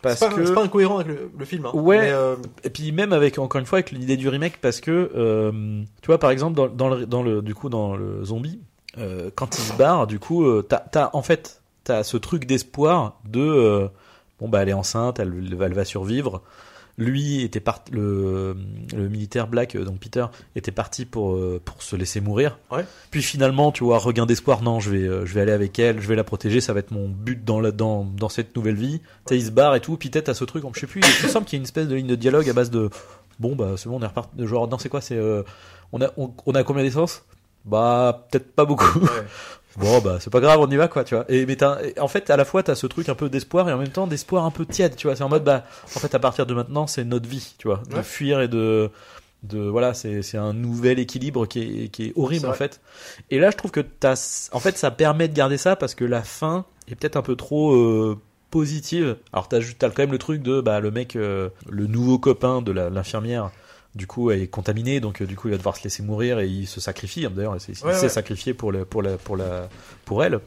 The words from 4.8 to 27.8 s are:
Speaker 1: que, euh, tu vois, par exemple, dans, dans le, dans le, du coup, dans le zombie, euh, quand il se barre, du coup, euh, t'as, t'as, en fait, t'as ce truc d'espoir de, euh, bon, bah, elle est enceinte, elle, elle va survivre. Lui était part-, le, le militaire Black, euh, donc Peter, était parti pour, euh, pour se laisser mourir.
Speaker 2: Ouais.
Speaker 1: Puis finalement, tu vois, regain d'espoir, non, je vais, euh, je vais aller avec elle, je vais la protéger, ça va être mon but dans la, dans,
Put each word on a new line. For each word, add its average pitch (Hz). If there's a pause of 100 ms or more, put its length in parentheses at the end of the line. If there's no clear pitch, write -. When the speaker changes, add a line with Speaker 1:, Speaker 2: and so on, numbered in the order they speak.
Speaker 1:
que, 170
euh, 110 (500)
tu -
vois, 160
par 143
exemple, 151
dans, 131
dans 131
le, 123
dans 123
le, 107
du 107
coup, 139
dans 104
le 98
zombie, 131 (380)
euh, 92
quand 110
il -
se 107
barre, 143
du 107
coup, 165
euh, 110
t'as, -
t'as, -
en 143
fait, - (220)
t'as 113
ce 117
truc 135
d'espoir 139 (100)
de, 117
euh, 113 (500)
bon, 113
bah, 101
elle 98
est 98
enceinte, 117
elle, 92
elle 92
va 98
survivre. 104 (560)
Lui 139
était 110
part-, -
le, 98 (400)
le 101
militaire 107
Black, 123
euh, 95
donc 95
Peter, 120 (320)
était 98
parti 117
pour, 104
euh, 90
pour -
se -
laisser 92
mourir. 104 (100)
Speaker 2:
Ouais. 160 (260)
Speaker 1:
Puis 147
finalement, 139
tu 123
vois, 117
regain 117
d'espoir, 120
non, 117
je 104
vais, 95
euh, 92
je 87
vais 104
aller 107
avec 101
elle, 117
je 98
vais 110
la 107
protéger, 107
ça 120
va 101
être 98
mon 101
but 107
dans 110
la, 110
dans, 107